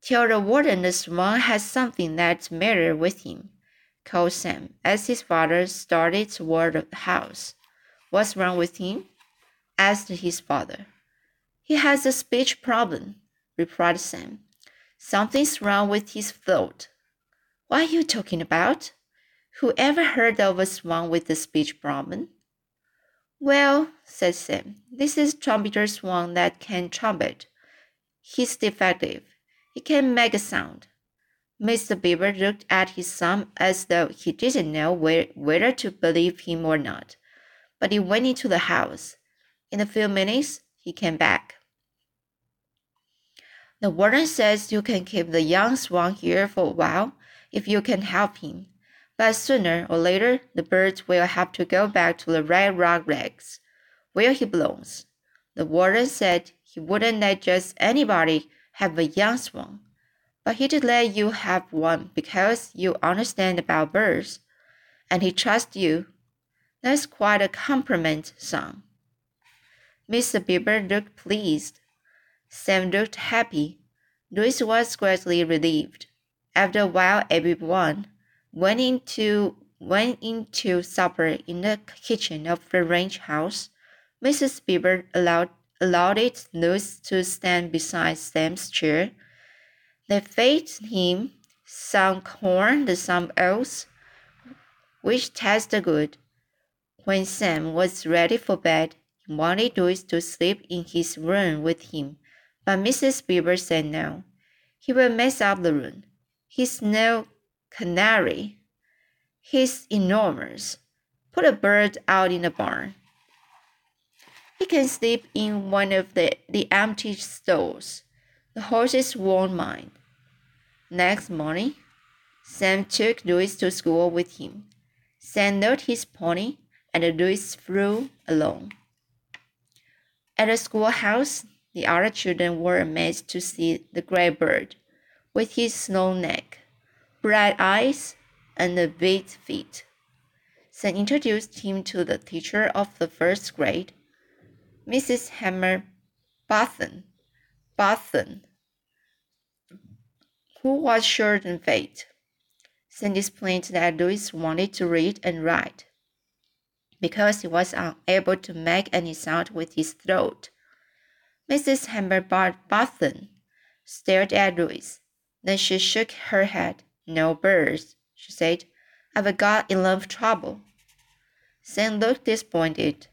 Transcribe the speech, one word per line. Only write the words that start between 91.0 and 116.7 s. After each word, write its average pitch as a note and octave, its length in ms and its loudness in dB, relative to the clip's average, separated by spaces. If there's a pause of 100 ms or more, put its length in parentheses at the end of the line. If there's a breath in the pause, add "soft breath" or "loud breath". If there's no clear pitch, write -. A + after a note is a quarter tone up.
some F#3+ 560 0
corn G#3+ 680 0
and F3+ 100 0
some F3 380 -2
oats, G3 500 -2 (1160 loud breath)
which B3 300 -2
tasted G#3+ 520 0
good. D3+ 340 0 (840)
When G3 200 0
Sam D#3+ 500 -2
was F3+ 300 0
ready E3+ 320 2
for G#3 200 -2
bed, D#3+ 400 0 (280)
he D3+ 120 -10
wanted F#3+ 420 0
Louis F3+ 240 2
to - 180 -2
sleep F3+ 480 -2
in F3 140 -6
his E3 340 -4
room E3 460 0
with E3 300 -4
him, D3 260 -8 (460 soft breath)
but F#3+ 160 0
Missus C4 420 0
Beaver F3+ 340 2
said E3 300 -2
no. D#3 380 -8 (560)
"He - 120 -4
will B3 220 4
mess B3+ 260 0
up G3 220 0
the E3+ 100 2
room. D3 300 -4 (460)
He's - 340 -4
no A3 460 2 (420)
canary. F#3+ 880 0 (800)
He's C4 480 0
enormous. F#3+ 920 -2 (520)
Put F4 140 0
a C4+ 80 8
bird G#3 460 2 (100)
out F#3+ 240 4
in F3 100 -2
the F3 80 0
barn." G#2+ 460 -6 (1600 soft breath)
"He F#4 80 -2
can C#4 220 4
sleep A#3 340 0 (120)
in G#3 360 -2
one G3 220 2
of F#3+ 220 0
the, - 220 2 (120)
the - 240 0